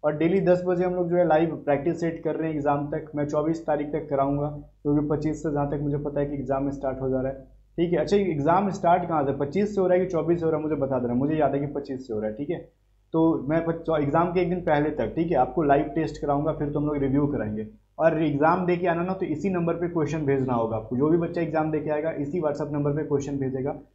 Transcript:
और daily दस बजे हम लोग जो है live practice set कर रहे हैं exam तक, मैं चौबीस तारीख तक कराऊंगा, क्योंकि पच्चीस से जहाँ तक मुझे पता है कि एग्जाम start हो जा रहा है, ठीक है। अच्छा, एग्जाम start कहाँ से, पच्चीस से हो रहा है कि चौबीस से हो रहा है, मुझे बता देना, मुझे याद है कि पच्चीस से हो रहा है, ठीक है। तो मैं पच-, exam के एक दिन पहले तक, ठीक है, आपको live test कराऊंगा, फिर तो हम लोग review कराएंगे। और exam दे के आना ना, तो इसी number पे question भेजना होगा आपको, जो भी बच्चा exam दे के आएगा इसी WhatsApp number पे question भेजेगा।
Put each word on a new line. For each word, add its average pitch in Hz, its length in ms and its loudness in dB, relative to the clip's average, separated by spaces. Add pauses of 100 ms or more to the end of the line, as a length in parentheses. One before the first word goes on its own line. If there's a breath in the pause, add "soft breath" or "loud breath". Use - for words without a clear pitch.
और 151 140 0
daily 175 240 2
दस 175 260 4
बजे 180 180 2
हम 180 100 -2
लोग 175 160 0
जो 175 60 2
है 175 120 4
live 160 360 4
practice 143 360 0
set 165 240 -2
कर 156 120 -2
रहे 160 120 -2
हैं 156 80 -4
exam 143 340 0
तक, 156 240 -6
मैं 147 120 0
चौबीस 151 400 -2
तारीख 147 260 0
तक 151 180 -4
कराऊंगा, 143 380 0 (340)
क्योंकि 147 260 2
पच्चीस 151 340 -2
से 160 100 -2
जहाँ 143 180 0
तक 147 120 -4
मुझे 147 160 -2
पता 147 220 -4
है 143 60 0
कि 147 80 -6
एग्जाम 135 360 -2
start 135 300 -4
हो 135 100 -2
जा 131 100 0
रहा 131 120 -2
है, 135 60 -10 (400)
ठीक 165 140 2
है। 165 60 2
अच्छा, 160 180 2
एग्जाम 180 540 2
start 175 380 2
कहाँ 156 160 0
से, 135 80 0
पच्चीस 147 420 -2
से 196 60 0
हो 185 60 4
रहा 180 120 4
है 185 60 2
कि 180 60 -6
चौबीस 165 280 0
से 165 60 -4
हो 160 60 2
रहा 156 100 0
है, 156 60 -4
मुझे 151 100 0
बता 135 220 0
देना, 120 160 -2
मुझे 143 200 2
याद 143 200 2
है 143 60 0
कि 147 60 -4
पच्चीस 139 400 -8
से 113 80 -6
हो 107 60 -2
रहा 107 100 -2
है, 107 60 -8
ठीक 143 140 -6
है। 160 80 -2 (560)
तो 160 340 4
मैं 160 160 2
पच-, 160 360 -2
exam 160 320 2
के 185 80 2
एक 175 80 2
दिन 175 120 -2
पहले 151 300 2
तक, 113 240 -2
ठीक 165 160 0
है, 165 60 2
आपको 127 260 2
live 143 220 4 (100)
test 151 260 -2
कराऊंगा, 147 320 0
फिर 147 180 -4
तो 147 100 -2
हम 147 60 0
लोग 147 100 0
review 139 300 2
कराएंगे। 107 400 -4 (320)
और 156 240 2
exam 156 440 2
दे 175 100 2
के 180 100 -2
आना 170 160 0
ना, 185 100 -2
तो 185 140 -4
इसी 151 240 -2
number 170 240 0
पे 170 140 -4
question 156 380 -2
भेजना 131 280 2
होगा 113 220 0
आपको, 110 200 -4
जो 143 120 4
भी 165 80 6
बच्चा 170 240 0
exam 156 300 0
दे 156 100 0
के 156 100 -4
आएगा 151 200 -2
इसी 147 300 -4
WhatsApp 147 320 -2
number 147 200 0
पे 151 120 -2
question 143 340 -2
भेजेगा। 131 360 -2 (200)